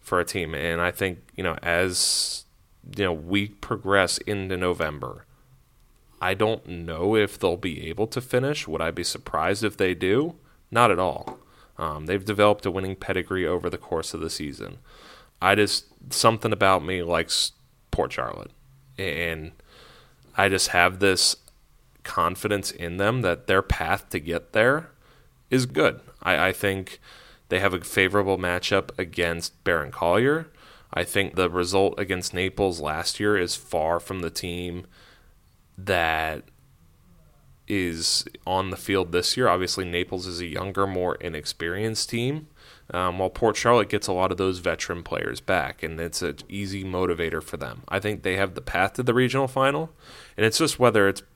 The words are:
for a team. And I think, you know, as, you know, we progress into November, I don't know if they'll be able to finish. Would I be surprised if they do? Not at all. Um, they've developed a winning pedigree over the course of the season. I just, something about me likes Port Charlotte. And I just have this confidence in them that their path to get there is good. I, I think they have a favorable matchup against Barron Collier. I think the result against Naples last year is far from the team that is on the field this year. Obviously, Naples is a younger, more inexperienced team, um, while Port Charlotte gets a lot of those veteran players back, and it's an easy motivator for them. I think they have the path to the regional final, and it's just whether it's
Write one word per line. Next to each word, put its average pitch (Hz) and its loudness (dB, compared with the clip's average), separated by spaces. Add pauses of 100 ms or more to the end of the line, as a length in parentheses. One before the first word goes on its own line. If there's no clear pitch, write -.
for - 0
a 85 2
team. 80 -4
And 82 -2
I 87 2
think, 90 -4 (160)
you 92 -6
know, 85 0
as, - 0 (520)
you 98 0
know, 90 2
we 92 -2
progress 98 0
into 95 -4
November, 82 -2 (920)
I 92 0
don't 107 0
know 85 -2
if 104 2
they'll 87 0
be 87 -6
able 101 -2
to 127 -6
finish. 135 -2
Would 80 -2
I 80 0
be 85 -4
surprised 90 -2
if 107 -2
they 92 2
do? 104 0 (380)
Not 117 6
at 90 4
all. 90 -2 (400)
Um, 76 -6
they've 95 0
developed 104 4
a 98 0
winning 95 -4
pedigree 92 -2
over 87 0
the 85 -8
course - -6
of 82 -6
the 80 -4
season. 57 -10 (640)
I 95 8
just, 104 2 (260)
something 113 4
about 95 4
me 90 -2
likes 82 0 (400)
Port 69 -2
Charlotte. - -6 (480)
And 82 -4 (840)
I 98 6
just 95 2
have 92 4
this 95 4 (680)
confidence 95 0
in 85 -8
them 113 2
that 87 0
their 98 4
path - -2
to 92 -4
get 82 -6
there 135 2 (640)
is 127 2
good. 139 2 (240)
I, 87 4
I 95 2
think 95 -4 (500)
they 92 2
have 95 2
a 90 -2
favorable 95 2
matchup 92 0
against 85 -4
Barron 78 0
Collier. 123 2 (440)
I 87 -2
think 95 -2
the 90 2
result 90 0
against 92 -4
Naples 92 -2
last 78 -4
year 104 2
is 90 0
far 82 -2
from 95 -8
the 82 -6
team 87 -8 (880)
that 80 0 (1200)
is 87 -2 (220)
on 95 0
the 90 -6
field 92 0
this 87 0
year. 123 2
Obviously, 92 0
Naples 90 -4
is 87 -8
a 90 -6
younger, 95 -2
more 90 -2
inexperienced 87 -6
team, 135 -2 (440)
um, 90 -2
while 92 0
Port 107 0
Charlotte 117 4
gets 101 -2
a 98 0
lot 92 2
of 90 -2
those 92 2
veteran 85 -4
players 57 -6
back, 80 -2
and 80 -8
it's 82 -6
an 76 -4 (120)
easy 98 -6
motivator 85 -2
for - -10
them. 65 -10
I 95 0
think 104 -4
they 95 0
have 95 -2
the - -12
path 95 0
to 127 -4
the 123 4
regional 127 2
final, 139 0 (460)
and 98 4
it's - 2
just - 2
whether 110 6
it's 98 0 (120)